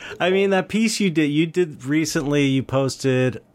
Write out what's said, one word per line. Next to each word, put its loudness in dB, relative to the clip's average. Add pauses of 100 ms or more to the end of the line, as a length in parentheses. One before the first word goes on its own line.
(200)
I 2
mean, 2
that 0
piece 0
you 2
did, 2
you 2
did -4
recently, 0
you 2
posted 0 (140)